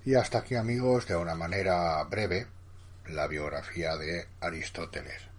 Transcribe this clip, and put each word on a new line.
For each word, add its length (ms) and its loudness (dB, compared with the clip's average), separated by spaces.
Y 120 4
hasta 240 6
aquí, 160 -2
amigos, 520 4
de 80 2
una 200 0
manera 680 2
breve, 420 0
la 200 0
biografía 720 -2
de 300 -4
Aristóteles. 840 -6